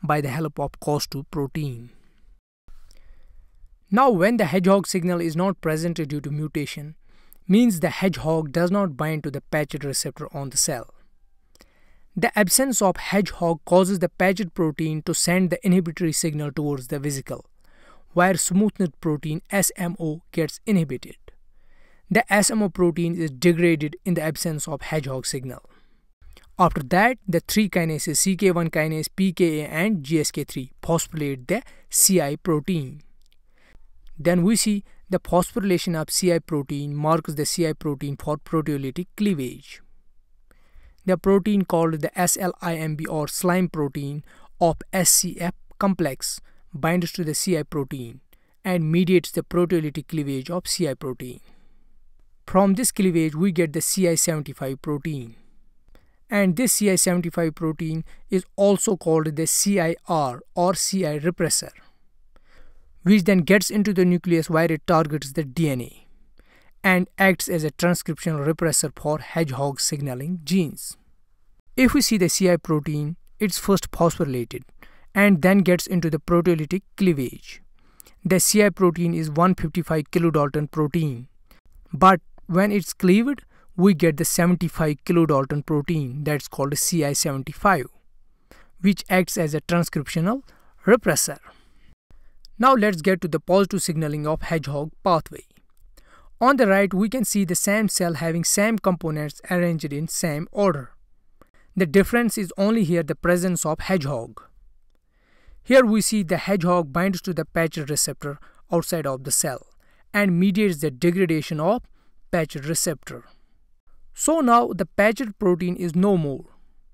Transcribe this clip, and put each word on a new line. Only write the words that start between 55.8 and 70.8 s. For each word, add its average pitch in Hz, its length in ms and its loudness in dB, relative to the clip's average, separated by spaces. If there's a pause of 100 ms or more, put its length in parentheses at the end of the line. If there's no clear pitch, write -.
And 190 280 2
this 247 160 2
C 208 180 2
I 185 40 4
seventy-five 170 600 0
protein 160 480 -4 (260)
is 185 140 0 (140)
also 196 400 2
called 156 380 0
the 160 120 -2
C 196 320 0
I 165 160 0 (120)
R 143 340 -2 (140)
or 180 180 4
C 185 320 -2
I 151 140 -2
repressor, 160 520 -2 (1300)
which 196 220 6
then 190 140 4
gets 190 300 4
into 208 240 0
the 180 100 2
nucleus 175 460 2
where 165 220 2
it 156 160 -4
targets 151 460 0
the 160 100 -2
D 147 260 -2
N 127 120 -2
A - 260 -18 (760)
and 180 240 2 (100)
acts 190 320 2
as 170 140 -2
a 151 80 -4
transcriptional 165 760 -2
repressor 160 480 0
for 151 240 -4
hedgehog 139 600 -4
signaling 143 640 -6
genes. 156 540 -2 (800)